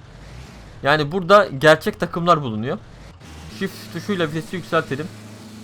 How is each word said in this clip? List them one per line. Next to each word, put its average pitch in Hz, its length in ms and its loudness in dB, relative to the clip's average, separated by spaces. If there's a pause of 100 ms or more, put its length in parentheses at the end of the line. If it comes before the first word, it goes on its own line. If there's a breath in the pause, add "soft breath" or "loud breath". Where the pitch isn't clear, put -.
(840 loud breath)
Yani 143 300 2
burada 196 360 6 (100)
gerçek 156 420 4
takımlar 170 420 2
bulunuyor. 120 360 -4 (800 loud breath)
Shift - 340 -8
tuşuyla 170 360 -2
vitesi 156 280 -6
yükseltelim. 160 500 -2 (580)